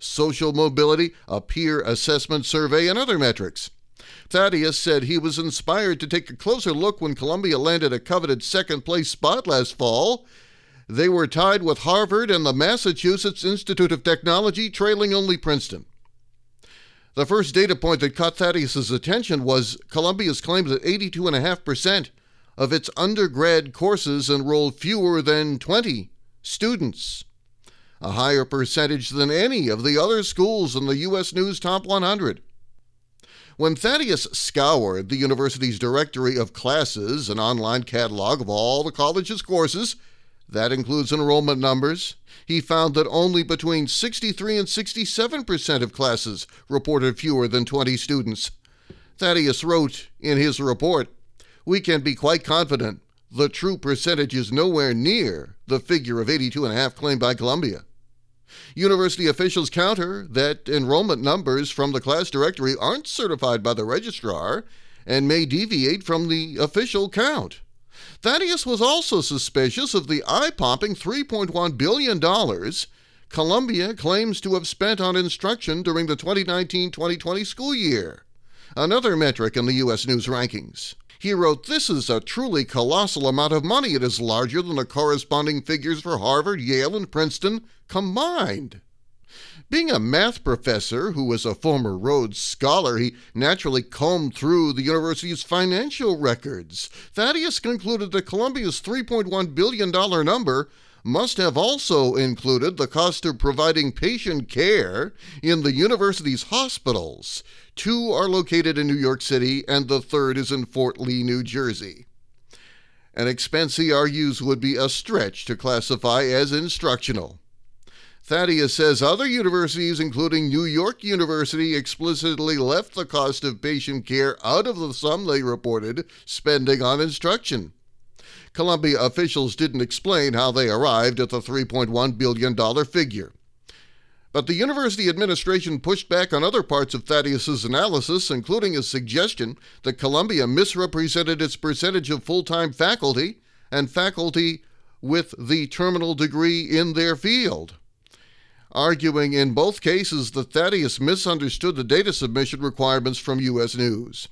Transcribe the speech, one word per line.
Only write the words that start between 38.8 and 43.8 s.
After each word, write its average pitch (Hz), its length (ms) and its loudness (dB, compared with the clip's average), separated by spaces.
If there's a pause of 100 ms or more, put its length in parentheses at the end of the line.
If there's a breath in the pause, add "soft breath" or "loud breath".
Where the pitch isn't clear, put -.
the 156 80 -6
college's 175 500 0
courses, 180 540 0 (540 soft breath)
that 113 220 -2
includes 131 400 -2
enrollment 147 480 2
numbers, 135 540 0 (320 loud breath)
he 165 160 0
found 160 320 2
that 156 160 4
only 175 320 2
between 160 440 -2